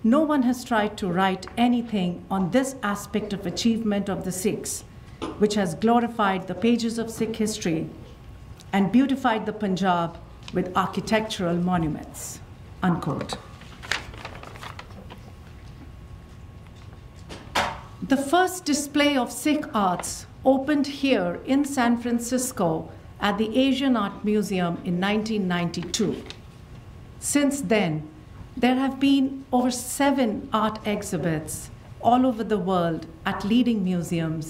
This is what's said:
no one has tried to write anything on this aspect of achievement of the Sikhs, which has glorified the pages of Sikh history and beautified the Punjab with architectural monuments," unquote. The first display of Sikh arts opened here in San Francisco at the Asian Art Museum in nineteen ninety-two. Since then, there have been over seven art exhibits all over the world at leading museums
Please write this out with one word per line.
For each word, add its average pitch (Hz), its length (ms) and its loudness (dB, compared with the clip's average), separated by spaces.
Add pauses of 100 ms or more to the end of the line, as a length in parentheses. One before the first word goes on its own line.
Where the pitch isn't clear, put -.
(100)
no 285 80 6 (120)
one 285 160 4
has 254 200 2
tried 214 320 2
to 202 160 -2
write 190 320 2 (160)
anything 226 480 2 (260)
on 190 80 2 (120)
this 262 120 4 (200)
aspect 202 480 -4
of - 140 -6
achievement 202 640 0
of 170 120 -4
the 180 80 -4
Sikhs, - 400 -2 (720)
which 208 160 2
has 170 140 0 (100)
glorified 226 680 2
the 185 160 -6
pages 233 380 2
of 226 100 -8
Sikh 220 300 -4
history 170 360 0 (1000)
and 196 140 4
beautified 254 560 2
the 208 160 -6
Punjab 175 580 0 (360)
with 180 120 -2 (140)
architectural 190 760 0 (120)
monuments," 165 500 -2 (680)
unquote. - 460 -2 (4000)
The 269 80 2 (100)
first 359 400 2
display 294 380 2 (160)
of - 160 -10
Sikh 302 280 2 (140)
arts 175 320 -2 (400)
opened 285 480 0
here 208 260 4 (260)
in 285 200 2
San 240 320 4
Francisco 233 640 0 (480)
at 202 260 2
the 226 80 -6 (140)
Asian 247 400 2
Art - 260 -6
Museum 180 560 0
in 180 220 0
nineteen 214 420 0
ninety-two. 175 580 0 (1200)
Since 277 360 2
then, 165 320 2 (600)
there 254 180 4
have 269 180 0
been 277 240 6 (320)
over 247 220 4
seven 262 520 2 (280)
art 214 180 2 (160)
exhibits 160 640 -2 (540)
all 254 180 6
over 220 240 0
the 202 160 2
world 170 340 2 (300)
at - 180 -4
leading 233 380 4
museums 165 600 0